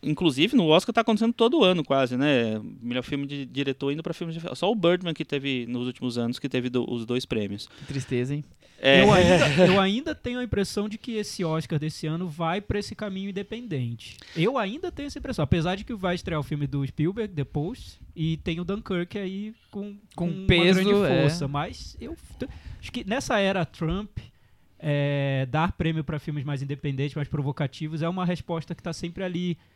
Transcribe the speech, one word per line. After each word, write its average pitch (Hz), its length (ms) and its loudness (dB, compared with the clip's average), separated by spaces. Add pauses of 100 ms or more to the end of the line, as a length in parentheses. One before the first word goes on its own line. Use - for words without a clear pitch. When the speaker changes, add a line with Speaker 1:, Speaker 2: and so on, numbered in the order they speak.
Speaker 1:
inclusive, 156 540 2
no 180 120 6
Oscar 170 260 6
tá 233 60 4
acontecendo 226 320 2
todo 247 320 4
ano 185 200 4
quase, 131 320 2
né? 123 440 2 (200)
Melhor 120 220 -4
filme 143 240 -4
de 139 180 -8
diretor 135 480 -2
indo 156 100 -6
pra 160 120 -6
filme 165 180 -8
de... 165 80 -8 (160)
Só 180 140 2
o 240 40 2
Birdman 180 380 2
que 151 120 -4
teve, 135 440 -2
nos 123 200 -2
últimos 123 280 -4
anos, 120 220 0
que 139 100 -6
teve 127 220 0
do... 123 200 0
os 120 140 -4
dois 120 220 -2
prêmios. 101 400 -4 (140)
Speaker 2:
Que - 60 -16
tristeza, 135 480 -4
hein? 147 100 -6 (360)
Speaker 1:
É. 135 220 8
Speaker 3:
Eu - 100 10
ainda, 180 540 8
Speaker 1:
<laughs> - 80 -
Speaker 3:
eu 196 60 6
ainda 233 340 0
tenho 247 240 -6
a 247 60 -2
impressão 202 440 -2
de 214 100 -8
que 233 180 -8
esse 208 280 -6
Oscar 160 360 -2
desse 156 260 -6
ano 165 220 -4
vai 165 320 -2
pra 202 180 -4
esse 208 160 -6
caminho 196 360 -8
independente. 185 840 -8 (200)
Eu 202 200 2
ainda 262 360 -4
tenho 285 160 -10
essa 285 100 -10
impressão, 262 240 -4
apesar 170 320 2
de 202 80 -8
que - 120 -10
vai 185 200 -2
estrear 175 240 -4
o 143 60 -4
filme 147 240 -4
do 139 180 -2
Spielberg, 196 480 -2
The 147 80 -4
Post, 151 560 -8 (160)
e 160 220 -2
tem 165 240 -6
o 180 40 -4
Dunkirk 180 540 -4
aí 196 340 -8 (160)
com, 202 280 -10 (180)
Speaker 2:
Com 175 180 -2
Speaker 3:
com 190 140 -8
Speaker 2:
peso, 180 340 6
Speaker 3:
uma 202 120 4
grande 202 200 4
Speaker 2:
é. 135 100 4
Speaker 3:
força. 143 260 2
Mas - 520 -8
eu 269 160 -10 (220)
t-, 285 100 -8 (320)
acho - 120 -16
que 240 120 -6
nessa 220 360 0
era 190 240 2
Trump... 180 520 -4 (600)
é... 143 720 0
dar 156 220 0
prêmio 160 320 -2
pra 156 140 -4
filmes 147 260 -6
mais 143 180 -4
independentes, 139 540 -4
mais 147 120 -2
provocativos, 147 760 -4
é 165 60 0
uma 180 160 -2
resposta 175 500 -4
que - 80 -20
tá 170 100 -6
sempre 175 320 -8
ali 180 340 -2 (180)